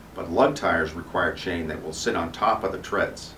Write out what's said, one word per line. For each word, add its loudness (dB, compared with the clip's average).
but -6
lug 6
tires 2
require 0
chain -2
that -6
will -6
sit 0
on 0
top 2
of 0
the -6
treads. -2